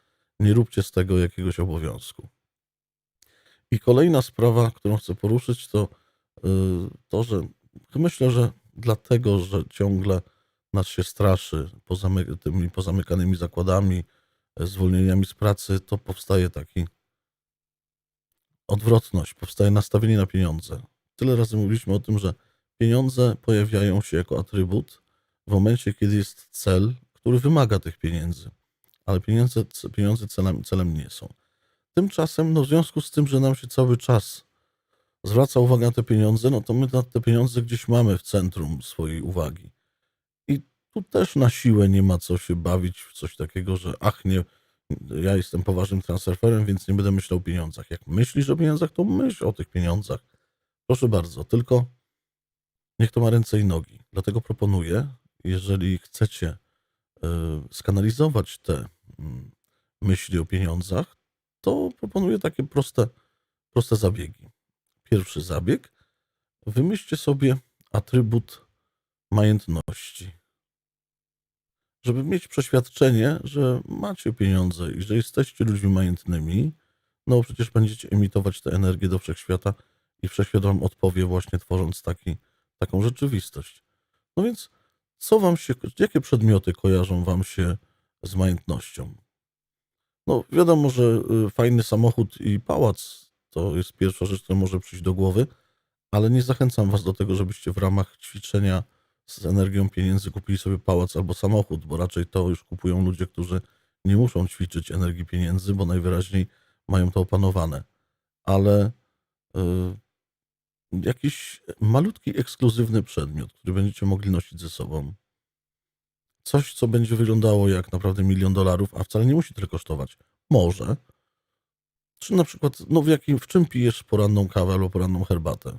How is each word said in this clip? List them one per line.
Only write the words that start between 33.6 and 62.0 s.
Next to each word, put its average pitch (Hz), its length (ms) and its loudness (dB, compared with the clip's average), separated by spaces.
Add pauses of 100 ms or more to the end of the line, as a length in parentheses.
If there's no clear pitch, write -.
cały 123 300 2
czas - 480 0 (800)
zwraca 123 360 2
uwagę 123 260 6
na 120 60 4
te 120 120 0
pieniądze, 110 460 4
no 123 120 0
to - 120 -4
my 127 200 2
na 127 100 2
te 120 180 -4
pieniądze 120 400 2
gdzieś 117 260 -6
mamy 117 300 4
w - 40 -10
centrum 87 600 -4
swojej 80 400 -8
uwagi. 80 500 -6 (760)
I 139 140 -2 (300)
tu 214 100 -8
też - 340 -2
na 127 140 4
siłę 104 400 4
nie 98 140 4
ma 92 140 4
co 90 200 -2
się - 180 -4
bawić 90 460 -2
w - 120 -20
coś - 220 -12
takiego, 92 420 -6
że 87 220 -10
"ach, - 260 -2
nie, 95 180 0 (800)
ja 95 140 2
jestem 92 280 -2
poważnym 95 380 -2
transurferem, 104 640 0
więc 98 220 -2
nie 98 60 0
będę 101 180 2
myślał 95 260 0
o 87 40 -6
pieniądzach". 85 500 -8
Jak - 160 -12
myślisz 127 420 0
o 147 60 0
pieniądzach, 156 360 0
to 175 120 -2
myśl 233 420 -2
o 92 80 0
tych - 160 -10
pieniądzach. 90 500 -2 (680)
Proszę 127 200 2
bardzo, 85 360 -2
tylko 123 420 2 (1160)
niech 113 120 2
to 117 100 -2
ma 113 80 4
ręce 113 300 2
i 104 60 2
nogi. 82 340 -4 (140)
Dlatego 101 280 -4
proponuję, 101 640 -2 (360)
jeżeli 92 540 -2
chcecie, - 600 -6 (640)
e, 80 40 -4 (440)
skanalizować 110 840 0
te, 69 280 -6 (340)
mm, 64 320 -12 (500)
myśli 95 380 0
o 80 60 -2
pieniądzach, 90 720 -4 (480)
to 277 320 -2
proponuję 196 420 -2